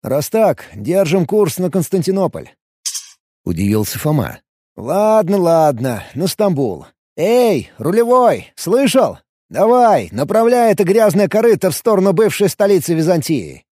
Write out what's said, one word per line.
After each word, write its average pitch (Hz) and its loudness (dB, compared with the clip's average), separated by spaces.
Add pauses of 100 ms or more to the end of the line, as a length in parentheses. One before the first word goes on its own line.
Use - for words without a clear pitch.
«Раз 139 -4
так, 214 0 (100)
держим 170 0
курс 208 0
на 180 -2
Константинополь», — 190 -2 (960)
удивился 101 -2
Фома. 143 -4 (360)
«Ладно, 202 0
ладно, 147 0 (120)
на 165 -4
Стамбул. 135 -2 (280)
Эй, 214 0
рулевой, 233 0
слышал? 226 0 (300)
Давай, 208 2
направляй 226 0
это 202 0
грязное 196 2
корыто 214 0
в - -8
сторону 202 0
бывшей 190 0
столицы 196 0
Византии. 156 -2 (100)